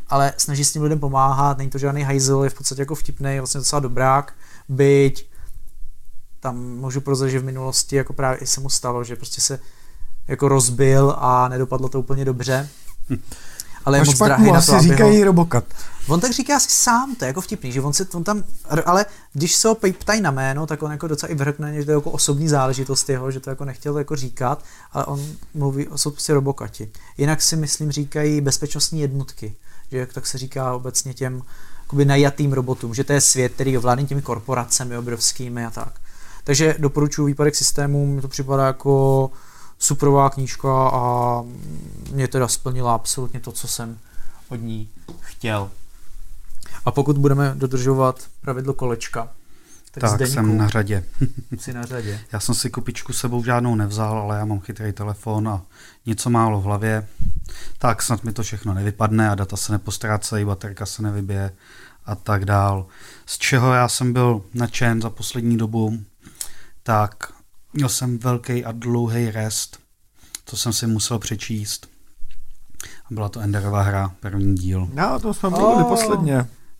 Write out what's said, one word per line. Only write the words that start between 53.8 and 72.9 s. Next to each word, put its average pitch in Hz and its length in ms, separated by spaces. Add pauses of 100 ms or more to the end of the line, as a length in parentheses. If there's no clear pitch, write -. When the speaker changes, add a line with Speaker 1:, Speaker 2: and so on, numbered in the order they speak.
Speaker 2:
ale 104 180
já 107 80
mám 104 140
chytrý 107 340
telefon 107 560
a 98 120 (440)
něco 113 240
málo 113 320
v - 20
hlavě. 110 440 (720)
Tak 113 260
snad - 200
mi 113 100
to 110 100
všechno 101 300
nevypadne 107 560
a 101 60
data 98 220
se - 140
nepostrácejí, 104 720
baterka 101 400
se - 160
nevybije 101 500 (540)
a 104 100
tak 98 300
dál. 98 400 (400)
Z - 120
čeho 127 360
já 123 140
jsem 123 260
byl 123 280 (120)
nadšen 117 480
za 113 80
poslední 117 480
dobu, 110 420 (840)
tak - 500 (400)
měl 139 160
jsem 123 280
velký 120 480
a 117 60
dlouhý 117 600
rest, 110 480 (640)
co 113 120
jsem 117 160
si 117 140
musel 113 320
přečíst. 104 680 (960)
A - 280